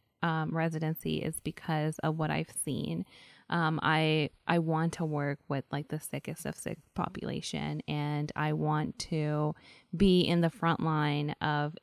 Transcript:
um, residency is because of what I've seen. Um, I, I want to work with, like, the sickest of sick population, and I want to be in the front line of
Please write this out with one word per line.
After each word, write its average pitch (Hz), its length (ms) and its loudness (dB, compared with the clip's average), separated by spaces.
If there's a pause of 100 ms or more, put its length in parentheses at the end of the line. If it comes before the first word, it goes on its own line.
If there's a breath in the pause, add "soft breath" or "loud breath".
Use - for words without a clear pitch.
(220)
um, 160 340 0
residency 160 640 0
is - 260 -4
because 156 560 -2
of 156 200 -2
what 151 100 0
I've 151 240 -2 (100)
seen. 165 420 -2 (440 soft breath)
Um, 160 340 2
I, 156 460 4 (180)
I 170 120 4
want 160 340 2
to 170 100 -4
work 143 360 -2 (100)
with, 139 240 -2
like, 147 160 -4
the 151 100 -4
sickest - 460 -8
of - 100 -6
sick - 240 -8 (160)
population, 151 920 -4
and 147 480 -2
I 151 200 0
want 151 440 0 (120)
to 151 440 0 (440 soft breath)
be 180 240 8
in 170 180 2
the 165 100 4
front 165 300 0
line 147 640 0
of 151 420 0